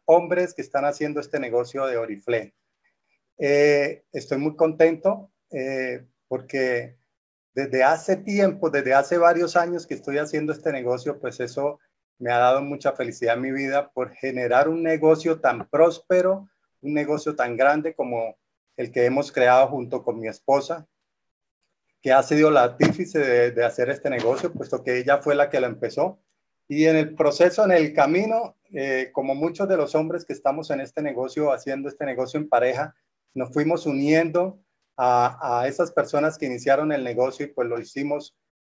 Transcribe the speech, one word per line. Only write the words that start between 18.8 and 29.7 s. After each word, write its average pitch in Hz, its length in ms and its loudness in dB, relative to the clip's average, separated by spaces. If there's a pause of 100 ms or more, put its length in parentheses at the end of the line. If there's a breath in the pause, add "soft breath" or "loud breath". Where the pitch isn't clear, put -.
que 123 140 2
hemos 139 260 -2
creado 127 360 6
junto 123 360 -6
con 113 160 -4
mi 110 80 -8
esposa, 143 580 -2 (1160)
que 131 100 2
ha 135 100 8
sido 151 280 4
la 131 140 6
artífice 156 540 0
de, 123 340 4
de 117 120 0
hacer 120 240 -2
este 139 220 -4
negocio, 127 420 -2
puesto - 320 -8
que 123 140 -2
ella 139 180 2
fue 143 180 0
la 143 140 2
que 139 120 -2
lo 127 60 0
empezó. 131 540 -4 (480)
Y 151 160 2
en 160 120 6
el 156 180 0
proceso, 175 500 2
en 190 60 4
el 156 240 4
camino, 196 640 0 (160)
eh, 135 400 -4
como 139 200 -2
muchos 165 320 -4
de 190 120 2